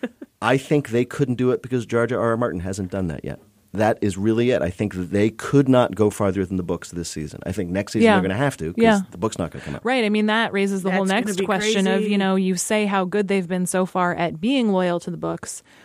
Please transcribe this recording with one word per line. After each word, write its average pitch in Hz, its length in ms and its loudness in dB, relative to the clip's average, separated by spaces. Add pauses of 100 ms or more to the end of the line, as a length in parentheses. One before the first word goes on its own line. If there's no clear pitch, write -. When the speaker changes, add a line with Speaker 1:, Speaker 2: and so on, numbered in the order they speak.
Speaker 1:
<laughs> - 400 -14
Speaker 2:
I 123 160 4
think 143 320 0
they 120 160 2
couldn't 127 300 -2
do 127 160 2
it 123 120 0
because 120 220 -4
George 117 260 0
R 117 100 -2
R 117 180 2
Martin 92 220 -2
hasn't 95 300 -6
done 95 180 -2
that 73 140 -6
yet. - 160 -8 (340)
That 107 280 2
is 98 180 0
really 113 320 2
it. 87 120 2
I 85 80 0
think 98 260 -4
that 90 160 -4
they 104 180 4
could 139 380 2
not 123 260 4
go 104 160 4
farther 98 340 0
than 92 120 -2
the 90 80 -2
books 85 260 -4
this 87 180 -8
season. 73 380 -10
I 92 60 -4
think 90 180 -4
next 98 220 -2
season 117 140 4
Speaker 1:
Yeah. 214 80 6
Speaker 2:
they're 92 80 2
gonna 95 120 -2
have 135 220 -2
to 80 160 -6
'cause 226 100 0
Speaker 1:
Yeah. 220 180 6 (120)
Speaker 2:
the - 40 -16
book's 107 220 -2
not 120 140 -4
gonna - 120 -14
come 71 120 -6
out. - 80 -12
Speaker 1:
Right. 240 200 0
I 208 40 0
mean, 214 180 2
that 220 260 0
raises 196 300 0
the 185 80 0
whole 190 140 2
Speaker 3:
That's 190 80 0
gonna 220 140 0
Speaker 1:
next 202 120 -4
Speaker 3:
be 196 60 0
Speaker 1:
question 202 420 2
of, 190 120 2
Speaker 3:
crazy. 208 120 0
Speaker 1:
you 202 80 2
know, 190 160 2
you 190 220 2
say 214 300 0
how 196 180 0
good 190 240 0
they've 196 180 0
been 180 200 -2
so 185 200 0
far 175 260 0
at 160 280 -4
being 233 320 2
loyal 180 260 2
to 180 140 -6
the 165 40 -8
books. 165 460 -8 (220)